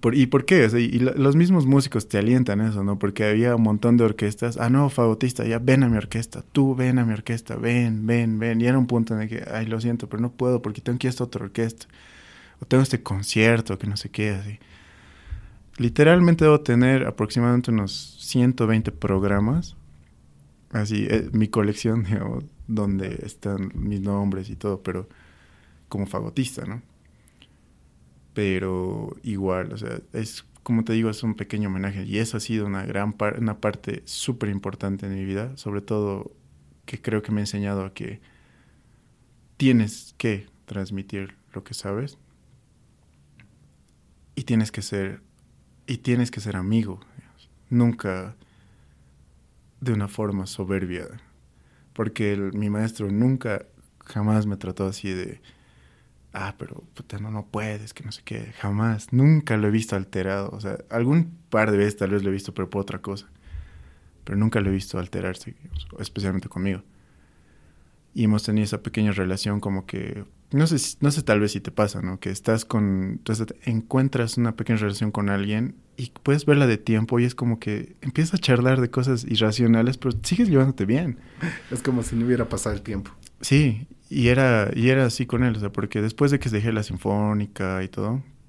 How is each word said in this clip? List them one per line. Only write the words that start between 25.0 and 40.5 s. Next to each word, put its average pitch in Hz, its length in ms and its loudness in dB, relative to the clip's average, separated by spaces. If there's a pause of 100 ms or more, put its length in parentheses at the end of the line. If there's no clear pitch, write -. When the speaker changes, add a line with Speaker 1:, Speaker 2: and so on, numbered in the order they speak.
Speaker 1:
como 101 180 -4
fagotista, 110 580 -6
¿no? 107 160 -10 (1500)
Pero 95 880 -2
igual, 95 500 -2
o 107 40 -10
sea, 110 240 -10 (120)
es, - 320 -8 (180)
como 113 220 0
te 113 80 -2
digo, 113 180 2
es 104 120 -8
un 110 120 -2
pequeño 104 340 -4
homenaje. 95 360 -4
Y 101 140 -4
eso 113 180 -2
ha 107 40 -4
sido 107 260 -2
una 98 180 -4
gran 104 280 -4
par-, 107 260 -4
una 110 220 -2
parte - 460 -4
súper - 420 -6
importante 98 580 -6
en 98 80 -6
mi 95 100 -6
vida. 107 320 -6
Sobre 101 260 -6
todo 101 500 -4 (520)
que - 160 -12
creo 107 220 -2
que - 100 -8
me 104 80 0
ha - 20 -2
enseñado 101 420 -4
a 95 100 -12
que 110 260 -12 (1400)
tienes 120 600 2
que 101 280 -4 (200)